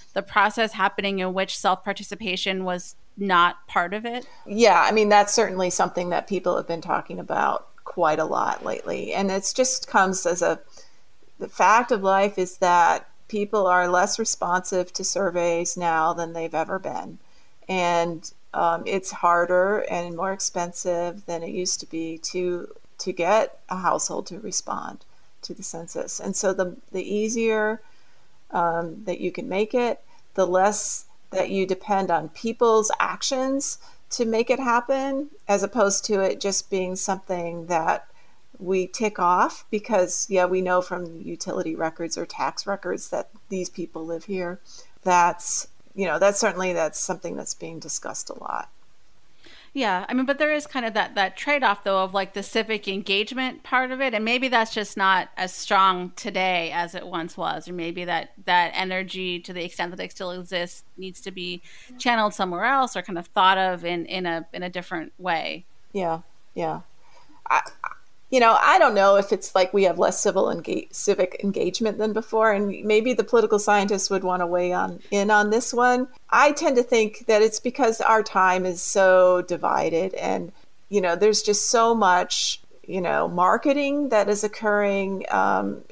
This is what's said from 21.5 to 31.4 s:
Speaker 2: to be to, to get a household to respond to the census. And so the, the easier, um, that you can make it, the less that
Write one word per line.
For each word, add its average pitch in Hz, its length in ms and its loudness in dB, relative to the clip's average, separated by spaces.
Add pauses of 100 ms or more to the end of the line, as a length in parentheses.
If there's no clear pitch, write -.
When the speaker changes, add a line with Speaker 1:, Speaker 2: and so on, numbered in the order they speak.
Speaker 2:
to - 80 -14
be 160 320 -8
to, 180 480 -4 (320)
to 185 120 -6
get 185 480 0 (100)
a 185 80 -6
household 185 500 -2
to 180 120 -12
respond - 640 -8 (380)
to 180 120 -12
the 196 80 -16
census. - 560 -10
And 196 160 -6
so 208 180 0
the, 180 220 -2 (160)
the 185 120 -6
easier, 220 800 0 (720)
um, 170 540 -2
that 180 140 -4
you 175 120 -4
can 175 180 -8
make 202 240 -2
it, 240 280 0 (340)
the 190 100 2
less 185 600 0 (260)
that - 180 -2